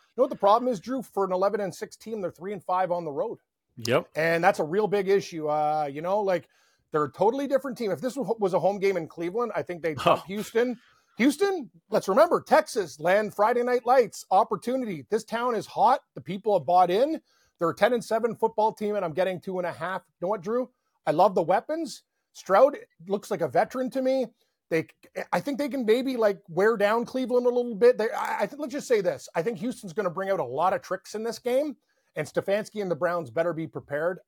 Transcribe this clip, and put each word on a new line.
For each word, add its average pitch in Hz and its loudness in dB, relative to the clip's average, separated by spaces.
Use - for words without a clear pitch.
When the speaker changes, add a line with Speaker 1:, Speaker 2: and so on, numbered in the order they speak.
Speaker 1:
You 226 0
know 269 6
what 285 -4
the - -8
problem 233 4
is, 208 -2
Drew? 247 -6
For 196 -2
an 185 -2
eleven 196 0
and 190 -4
six - -14
team, 220 -10
they're 175 -6
three 190 -12
and 190 -10
five 185 0
on 175 -4
the 156 -6
road. 180 -6
Speaker 2:
Yep. 120 0
Speaker 1:
And 165 0
that's 196 4
a 165 2
real 196 0
big 190 0
issue. 175 0
Uh, 151 0
you 147 -8
know, 196 0
like, 190 0
they're 151 2
a 143 -2
totally 269 2
different 254 -2
team. 220 -2
If 147 -4
this 247 -6
wa-, 226 -2
was 190 0
a 165 4
home 196 2
game 190 0
in 165 -4
Cleveland, 202 -4
I 151 -4
think 170 -10
they'd 156 -4
Speaker 2:
<laughs> - -8
Oh. - -4
Speaker 1:
dump 170 4
Houston. 226 -2
Houston, 302 2
let's 202 0
remember, 214 4
Texas, 196 0
land 190 2
Friday 240 2
Night 247 0
Lights, 240 2
opportunity. 214 0
This 220 -2
town 233 -2
is 170 -4
hot. 226 4
The - -12
people 196 -2
have 151 0
bought 180 6
in. 269 2
They're 165 2
a - -2
ten 220 4
and 233 -2
seven 226 -2
football 220 0
team, 208 -4
and 196 -2
I'm 160 -4
getting 180 -2
two 185 -6
and 175 -2
a 160 -4
half. 180 -6
You - -10
know - -2
what, 208 -2
Drew? 233 -4
I 165 0
love 180 4
the 190 2
weapons. 233 -2
Stroud 247 4
looks 202 -4
like 156 -4
a 160 -2
veteran 220 0
to 262 -4
me. 262 0
They, 165 0
I 180 0
think 277 -4
they 285 -2
can 247 -4
maybe, 247 2
like, 208 0
wear 202 2
down 214 2
Cleveland 247 0
a 247 4
little 240 -2
bit. 240 6
They, 220 0
I, 214 -4
I 208 0
think, 277 -10
let's 277 -8
just 285 -8
say 214 4
this. 160 -4
I 170 -2
think 214 -4
Houston's 208 -8
gonna 190 -2
bring 190 -4
out 190 0
a 139 0
lot 151 2
of 185 -2
tricks - -8
in 220 -6
this 226 -6
game, 262 -2
and 156 -6
Stefanski 208 -2
and 185 -2
the 160 0
Browns 170 -2
better 165 0
be 160 -6
prepared. 151 -4